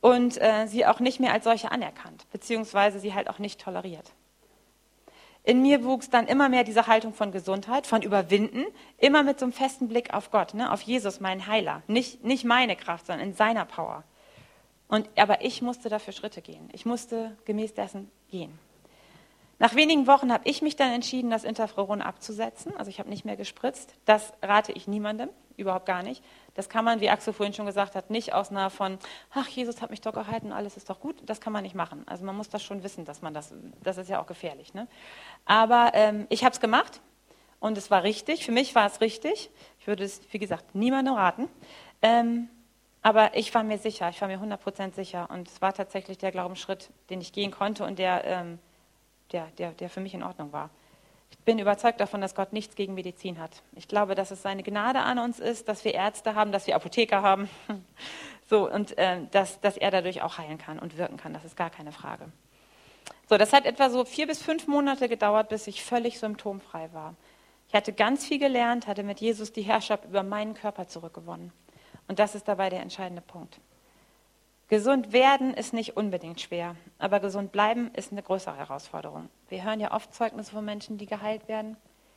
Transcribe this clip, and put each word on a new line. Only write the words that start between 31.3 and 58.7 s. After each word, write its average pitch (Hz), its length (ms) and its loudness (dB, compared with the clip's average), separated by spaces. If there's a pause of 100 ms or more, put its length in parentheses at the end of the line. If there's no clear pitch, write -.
kann 220 120 -8
man 208 100 -4
nicht 185 120 -12
machen. 180 320 -8
Also 180 180 -12
man 196 120 -8
muss 208 120 -10
das 208 140 -8
schon 202 200 -10
wissen, 185 220 -12
dass 147 180 -16
man 156 100 -8
das, 151 220 -12 (280)
das 185 140 -4
ist 180 140 -12
ja 196 100 -2
auch - 60 -8
gefährlich, 147 480 -14
ne? 214 140 -10 (560)
Aber, 226 500 6
ähm, 208 340 4
ich 240 160 0
hab's 247 160 4
gemacht 247 400 0 (600)
und 214 180 -2
es 196 120 -6
war 190 120 6
richtig. 214 420 -2
Für 240 80 -2
mich 262 220 2
war 214 120 8
es - 140 -2
richtig. 226 500 -2 (280)
Ich - 80 -14
würde 202 180 -2
es, 196 160 -10 (120)
wie 214 60 -6
gesagt, 185 360 -8
niemandem 254 400 2
raten. 208 340 2 (540)
Ähm, 233 460 4 (540)
aber 220 340 8
ich - 180 -2
war 226 80 4
mir 214 160 -2
sicher, 208 300 -4
ich 175 120 -8
war 196 80 -2
mir 190 120 -6
hundert 202 220 -8
Prozent 196 320 -6
sicher. 175 360 -8
Und 180 180 -10
es - 140 -8
war 190 120 2
tatsächlich 190 440 -8
der 190 140 -4
Glaubensschritt, 185 580 -8 (200)
den 185 100 -8
ich 175 120 -16
gehen 202 180 -4
konnte 208 340 -4
und 196 140 -6
der... 185 260 2
Ähm, 175 340 -6 (760)
der, 170 140 -6 (120)
der, 170 140 -6
der 175 180 -12
für 190 100 -12
mich 190 140 -10
in 180 80 -8
Ordnung 165 300 -10
war. 147 180 -8 (600)
Ich - 80 -20
bin 226 200 2
überzeugt 208 420 2
davon, 202 200 -2
dass 190 140 -4
Gott 196 180 -4
nichts 214 240 -8
gegen 190 180 -6
Medizin 180 460 -10
hat. - 220 -16 (120)
Ich - 140 -20
glaube, 208 260 2
dass 196 160 -2
es 190 100 -14
seine 196 220 -6
Gnade 214 380 0
an 247 180 2
uns 233 220 -4
ist, 226 280 -4
dass 208 160 -6
wir 220 80 0
Ärzte 208 420 -2
haben, 214 180 2
dass 196 140 -2
wir - 100 2
Apotheker 202 460 2
haben. 196 260 4 (200)
<laughs> 196 160 -8 (640)
So, 208 240 4